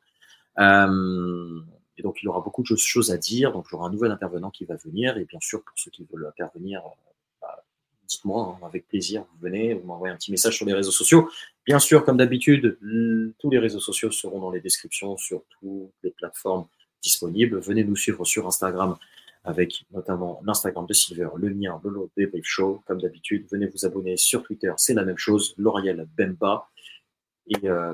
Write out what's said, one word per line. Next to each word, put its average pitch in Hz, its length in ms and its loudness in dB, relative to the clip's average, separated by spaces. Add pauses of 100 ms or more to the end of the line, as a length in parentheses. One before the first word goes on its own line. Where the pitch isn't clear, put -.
(580)
Euh, 92 1040 4 (360)
et - 60 -10
donc, 95 200 -6
il 101 60 -4
aura 90 120 -2
beaucoup - 220 -4
de 113 140 0
choses 104 360 2
à 85 60 -2
dire. 120 340 0
Donc, 90 180 -8
il 87 40 -8
y - 20 -6
aura 85 100 -6
un 90 40 -6
nouvel 107 200 0
intervenant 92 400 -6
qui - 140 -16
va 82 100 -10
venir. 110 440 -4
Et 87 80 -6
bien 82 140 -20
sûr, - 220 -8
pour - 160 -14
ceux - 120 -8
qui 85 200 -20
veulent 80 160 -10
intervenir, 87 540 -10
euh, 80 100 -16 (520)
bah, - 200 -14 (460)
dites-moi, 95 540 -6
hein, 85 40 -14
avec 85 220 -12
plaisir, 101 340 -4 (100)
vous 80 100 -20
venez, 104 320 -2
vous 90 120 -8
m'envoyez 87 260 -8
un 87 40 -12
petit - 140 -10
message 110 260 0
sur 107 80 -6
les 101 80 0
réseaux 98 200 0
sociaux. 160 380 6 (360)
Bien 143 120 6
sûr, 151 260 8
comme 131 120 6
d'habitude, 127 680 6
l-, 113 560 0
tous 143 120 -2
les 131 80 6
réseaux 104 220 2
sociaux 104 300 -2
seront 95 300 -6
dans 92 100 -6
les 90 100 -4
descriptions 95 580 -4
sur 90 240 -6 (180)
toutes 98 320 -12 (100)
les 90 80 -2
plateformes 87 560 -6 (360)
disponibles. 101 580 2
Venez 104 240 0
nous 101 120 0
suivre 95 280 -2
sur 107 220 -2
Instagram, 90 500 -2 (480)
avec 87 480 -2
notamment 90 540 -6
l'Instagram 92 400 -2
de - 80 -2
Silver, 85 420 0
le 98 180 -2
mien, 95 300 -4
le 98 60 -4
Lolo 98 260 -8
Débrief 98 300 -2
Show. 98 400 0
Comme 90 160 -4
d'habitude, - 480 -4
venez 101 160 0
vous - 180 -6
abonner 92 320 -2
sur - 260 2
Twitter, 95 360 -4
c'est - 160 2
la 104 100 2
même 92 140 -2
chose, 104 400 2
L'Oréal 95 580 0
Bemba. 98 500 0 (800)
Et, 101 220 -2
euh, 87 260 0